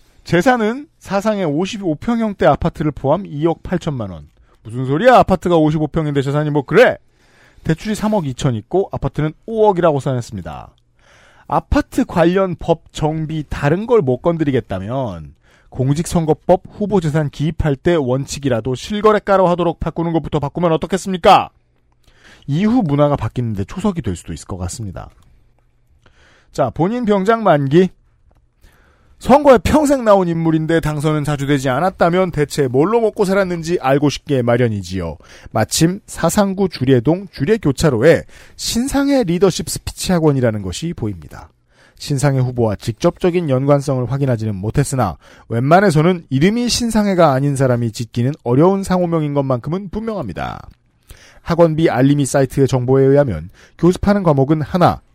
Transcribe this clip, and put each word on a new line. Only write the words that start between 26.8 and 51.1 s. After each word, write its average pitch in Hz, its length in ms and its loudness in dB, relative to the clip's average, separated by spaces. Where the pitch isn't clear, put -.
병장 208 380 2
만기. 160 460 4
선거에 269 380 6
평생 269 480 2
나온 196 220 4
인물인데 165 520 0
당선은 151 440 -2
자주 139 240 -4
되지 139 220 0
않았다면 180 600 0
대체 147 380 -2
뭘로 165 340 2
먹고 214 240 0
살았는지 180 560 -2
알고 143 280 2
싶게 131 340 -2
마련이지요. 98 760 -2
마침 160 540 0
사상구 196 640 -2
주례동 135 640 0
주례교차로에 147 880 2
신상의 277 680 0
리더십 180 460 0
스피치 - 420 -8
학원이라는 135 500 2
것이 101 320 -8
보입니다. 98 560 -12
신상의 135 460 0
후보와 120 320 -2
직접적인 170 760 -2
연관성을 135 600 0
확인하지는 123 420 -2
못했으나 110 640 -2
웬만해서는 160 800 2
이름이 214 400 0
신상해가 202 640 2
아닌 139 220 0
사람이 123 360 0
짓기는 120 420 -4
어려운 175 400 2
상호명인 170 500 -2
것만큼은 143 560 -4
분명합니다. 117 720 -8